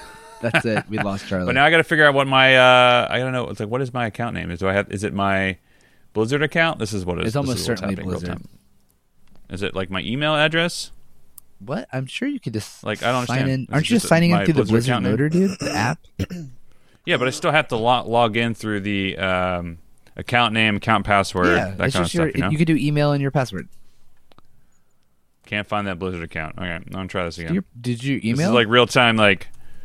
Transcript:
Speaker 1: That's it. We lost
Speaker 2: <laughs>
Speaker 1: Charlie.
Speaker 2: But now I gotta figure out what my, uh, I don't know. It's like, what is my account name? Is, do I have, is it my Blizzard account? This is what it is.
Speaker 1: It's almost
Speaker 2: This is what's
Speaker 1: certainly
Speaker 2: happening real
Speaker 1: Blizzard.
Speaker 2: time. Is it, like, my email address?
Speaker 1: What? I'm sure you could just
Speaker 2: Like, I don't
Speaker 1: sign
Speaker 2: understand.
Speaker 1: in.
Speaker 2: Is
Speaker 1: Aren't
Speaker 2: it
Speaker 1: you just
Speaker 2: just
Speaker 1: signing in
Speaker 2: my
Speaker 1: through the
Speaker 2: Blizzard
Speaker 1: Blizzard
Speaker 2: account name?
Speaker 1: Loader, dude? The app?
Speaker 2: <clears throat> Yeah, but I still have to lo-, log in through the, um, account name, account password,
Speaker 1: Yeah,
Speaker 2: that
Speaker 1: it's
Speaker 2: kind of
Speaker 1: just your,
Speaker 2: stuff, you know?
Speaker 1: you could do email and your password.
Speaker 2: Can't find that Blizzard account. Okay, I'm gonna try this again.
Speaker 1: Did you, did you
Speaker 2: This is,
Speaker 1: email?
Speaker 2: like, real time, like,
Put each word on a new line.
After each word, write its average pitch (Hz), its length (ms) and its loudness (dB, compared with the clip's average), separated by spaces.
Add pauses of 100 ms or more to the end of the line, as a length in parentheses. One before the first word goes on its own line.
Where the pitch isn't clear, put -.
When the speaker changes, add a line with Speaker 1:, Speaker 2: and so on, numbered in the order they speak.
(420)
Speaker 1:
That's 117 240 0
it. 110 240 -2
We 107 80 -6
lost 98 300 -6
Speaker 2:
<laughs> - 20 -12
Speaker 1:
Charlie. 92 160 -2
Speaker 2:
But 120 80 -2
now 139 120 4
I 156 40 6
gotta 165 140 4
figure 156 240 2
out 139 80 4
what 139 100 4
my, 131 320 6
uh, 123 540 6
I 113 80 -2
don't 131 120 -4
know. 127 180 -4
It's 104 100 -10
like, 107 100 -6
what 123 120 -2
is 123 120 -6
my 120 140 -2
account 117 260 -6
name? 85 160 -8
Is, 85 100 -8
do 95 80 -2
I 95 60 0
have, 101 180 0
is 98 120 -6
it 101 100 -2
my 95 440 0 (560)
Blizzard 117 280 0
account? 165 380 0
This 107 140 -4
is 92 120 -4
what 87 140 -2
it - 40 -2
is. - 40 -2
Speaker 1:
It's 110 80 -4
almost 131 220 -2
Speaker 2:
This 87 60 -6
is 123 60 -4
what's 107 120 -2
Speaker 1:
certainly 98 140 -4
Speaker 2:
happening 87 140 -8
real 87 100 -4
Speaker 1:
Blizzard. 87 180 -8
Speaker 2:
time. - 100 -16 (1040)
Is 90 100 -8
it, 98 140 -4
like, 95 160 -4
my 92 100 -4
email 143 340 -2
address? 165 560 -2 (680)
Speaker 1:
What? 135 340 -8
I'm 131 140 -6
sure - 200 -6
you 285 120 -6
could 117 140 -8
just - 300 -8
Speaker 2:
Like, 107 200 -6
I 120 80 2
don't 123 160 0
Speaker 1:
sign 123 140 -2
Speaker 2:
understand. 135 100 0
Speaker 1:
in. 131 140 -2
Speaker 2:
Is - 80 -18
Speaker 1:
Aren't 151 120 2
Speaker 2:
it - 60 -2
Speaker 1:
you 240 60 4
just - 60 4
Speaker 2:
just - 60 -4
Speaker 1:
signing 170 220 6
in - 60 4
Speaker 2:
my 101 80 2
Speaker 1:
through 160 100 4
the 127 80 2
Speaker 2:
Blizzard 101 100 0
Speaker 1:
Blizzard 120 200 2
Speaker 2:
account 120 100 0
name? - 80 0
Speaker 1:
Loader, 135 180 2
dude? 190 300 0
The - 160 -6
app? 117 240 0 (180)
Speaker 2:
<clears throat> - 120 -4 (760)
Yeah, 165 120 0
but 127 100 0
I 127 40 0
still 156 200 -2
have 151 180 2
to - 60 -4
lo-, 117 320 2
log 117 300 2
in 117 160 0
through 107 280 -4
the, 98 360 -2
um, 90 600 -2 (360)
account 117 380 0
name, 110 220 2
account 101 320 0
password, 95 400 2
Speaker 1:
Yeah, 87 240 2
Speaker 2:
that 95 160 -2
Speaker 1:
it's 135 80 -2
Speaker 2:
kind - 0 -
of 90 80 2
Speaker 1:
just - 100 -4
your, 165 160 0
Speaker 2:
stuff, - 60 -8
you 135 80 -2
know? 90 80 0
Speaker 1:
you 151 80 -2
could 170 80 2
do 160 80 2
email 147 380 2
and 143 80 0
your 139 100 -2
password. 120 360 -4 (1800)
Speaker 2:
Can't 104 220 -4
find 104 200 -2
that 92 100 -4
Blizzard 90 240 -6
account. 80 380 -8
Okay, 92 100 -6
I'm 82 220 -8
gonna 95 160 -6
try 92 180 -4
this 85 140 -8
again. 82 140 -4
Speaker 1:
Did - 20 0
you, 190 80 -2 (180)
did 120 220 -4
you 139 180 0
Speaker 2:
This - 40 -16
is, 127 200 0
Speaker 1:
email? 214 80 2
Speaker 2:
like, 117 140 6
real 120 180 6
time, 120 320 4
like, 101 300 4 (380)